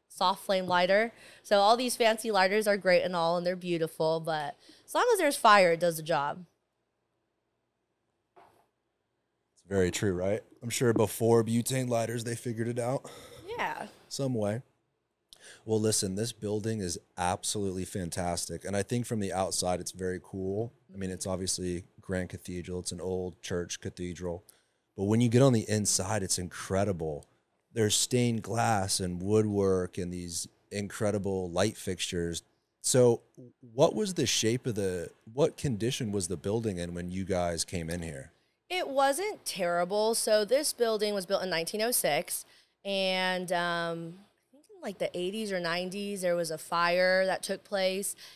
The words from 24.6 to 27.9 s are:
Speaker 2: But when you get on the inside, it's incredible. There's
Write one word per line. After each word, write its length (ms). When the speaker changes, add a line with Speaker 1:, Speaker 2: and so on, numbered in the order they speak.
Speaker 2:
But 80
when 160
you 80
get 140
on 100
the 160
inside, 540
it's 160
incredible. 880
There's 220